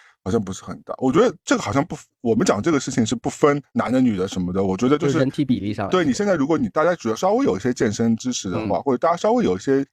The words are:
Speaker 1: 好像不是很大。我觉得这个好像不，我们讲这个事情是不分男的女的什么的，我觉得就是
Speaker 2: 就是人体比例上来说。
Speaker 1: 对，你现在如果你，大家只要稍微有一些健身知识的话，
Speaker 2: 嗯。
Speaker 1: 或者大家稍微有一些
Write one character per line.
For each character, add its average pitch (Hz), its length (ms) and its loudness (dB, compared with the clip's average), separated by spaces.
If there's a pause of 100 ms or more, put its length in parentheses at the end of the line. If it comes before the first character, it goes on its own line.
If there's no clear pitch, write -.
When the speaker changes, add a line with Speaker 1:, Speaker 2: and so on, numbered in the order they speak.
(240)
Speaker 1:
好 95 60 -4
像 92 100 2
不 92 120 -6
是 - 100 -12
很 - 200 -12
大。 - 160 -10
我 131 120 0
觉 143 80 4
得 233 160 4 (100)
这 277 120 2
个 196 40 -2
好 104 120 -6
像 139 120 0
不， 160 120 -12 (240)
我 117 120 0
们 147 140 2
讲 - 160 2
这 170 80 0
个 143 80 2
事 127 140 -6
情 120 120 2
是 117 120 -2
不 139 120 -4
分 143 320 2 (120)
男 107 180 -2
的 131 100 2
女 117 160 2
的 92 120 -2
什 92 120 -6
么 90 120 -2
的， 95 100 0
我 95 140 0
觉 120 120 2
得 147 80 4
就 143 120 0
是 139 60 0
Speaker 2:
就 160 40 2
是 - 0 -
人 135 100 2
体 151 160 -2
比 123 140 0
例 101 160 -4
上 101 120 -4
来 92 40 -4
说。 185 80 2
Speaker 1:
对， 165 80 2
你 127 60 2
现 202 120 -2
在 196 120 2
如 135 100 0
果 160 100 2
你， 208 120 0
大 160 160 0
家 175 100 2
只 113 140 -6
要 110 80 0
稍 190 160 0
微 262 120 0
有 95 120 0
一 92 40 -6
些 123 140 -2
健 120 160 0
身 117 240 0
知 123 180 -4
识 - 160 -6
的 87 80 -4 (120)
话， 90 100 0
Speaker 2:
嗯。 - 40 -6
Speaker 1:
或 139 100 0
者 123 60 0
大 165 120 2
家 170 60 0
稍 214 160 0
微 247 100 2
有 92 140 0
一 - 20 -6
些 135 340 0